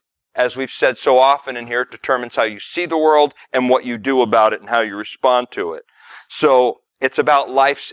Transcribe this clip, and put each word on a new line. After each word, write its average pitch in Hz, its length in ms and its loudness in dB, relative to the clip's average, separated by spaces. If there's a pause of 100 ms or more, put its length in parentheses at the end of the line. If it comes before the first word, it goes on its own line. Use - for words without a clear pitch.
(340)
as 123 200 0
we've 131 160 -6
said 131 280 0
so 131 200 4
often 135 380 0
in 120 100 -10
here, 120 180 -2
determines 123 520 -6
how 123 80 0
you 107 160 -6
see - 240 -8
the 165 140 -4
world 151 340 4 (200)
and 127 180 0
what 127 160 2
you 120 100 -6
do 127 240 0
about 110 320 4
it 104 80 -6
and 101 80 -18
how 117 120 0
you 104 160 -4
respond 123 560 -2
to 87 200 -6
it. 76 120 -14 (440)
So 127 520 2 (200)
it's 135 180 -2
about 147 300 2
life's 135 440 0